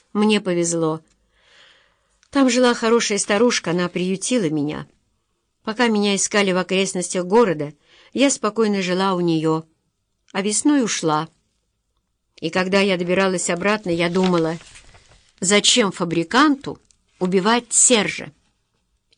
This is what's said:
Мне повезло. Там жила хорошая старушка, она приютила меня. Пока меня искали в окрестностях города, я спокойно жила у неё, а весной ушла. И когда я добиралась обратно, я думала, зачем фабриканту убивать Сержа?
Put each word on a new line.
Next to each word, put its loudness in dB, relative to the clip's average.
Мне 2
повезло. -2
Там 4
жила 2
хорошая 0
старушка, 0
она -2
приютила -2
меня. -4
Пока -2
меня 2
искали 0
в 0
окрестностях -2
города, 2
я 2
спокойно -2
жила 0
у -2
неё, 0
а -2
весной 0
ушла. -2
И -6
когда 0
я 0
добиралась -2
обратно, -2
я -2
думала, 0
зачем 2
фабриканту 0
убивать 0
Сержа? 0